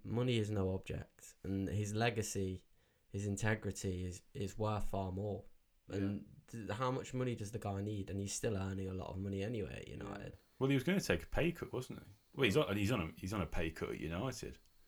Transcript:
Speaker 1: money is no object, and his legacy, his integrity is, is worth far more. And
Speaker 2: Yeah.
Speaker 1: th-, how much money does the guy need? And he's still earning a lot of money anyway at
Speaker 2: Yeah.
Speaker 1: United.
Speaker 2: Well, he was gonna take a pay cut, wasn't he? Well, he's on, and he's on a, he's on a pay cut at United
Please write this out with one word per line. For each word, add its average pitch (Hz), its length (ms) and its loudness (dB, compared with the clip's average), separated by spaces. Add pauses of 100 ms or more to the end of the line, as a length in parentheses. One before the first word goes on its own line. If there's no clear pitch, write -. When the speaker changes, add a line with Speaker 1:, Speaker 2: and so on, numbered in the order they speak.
Speaker 1:
money 117 320 2
is 104 120 2
no 95 240 2
object, - 720 -8
and 98 240 0
his 104 260 0
legacy, 104 680 0 (500)
his 101 160 -2
integrity 101 800 0
is, 90 160 -6 (120)
is 95 240 -4
worth 107 320 2
far 95 220 0
more. 98 320 -2 (460)
And 101 340 0 (300)
Speaker 2:
Yeah. 117 120 -6
Speaker 1:
th-, 104 120 -2
how 127 140 2
much 120 220 -4
money 127 220 0
does 107 160 -6
the 113 80 -4
guy 98 220 -2
need? 104 280 -4
And 98 120 -2
he's 98 120 -2
still 113 220 0
earning 95 320 -2
a 92 60 -4
lot 92 160 -4
of - 80 -6
money 98 260 -2
anyway 104 380 -2
at - 80 -12
Speaker 2:
Yeah. - 60 -10
Speaker 1:
United. - 420 -8 (220)
Speaker 2:
Well, 135 100 6
he 139 60 8
was 131 80 4
gonna 185 180 4
take - 220 4
a - 40 -12
pay 160 240 4
cut, - 220 -4
wasn't 120 260 -4
he? - 60 -14 (280)
Well, 139 120 4
he's 101 120 8
on, 151 120 4
and 98 100 2
he's 101 120 4
on 113 100 4
a, 82 140 0
he's 95 180 -6
on 104 80 2
a 80 40 2
pay 82 260 2
cut - 180 -4
at - 100 -4
United 85 580 -4 (300)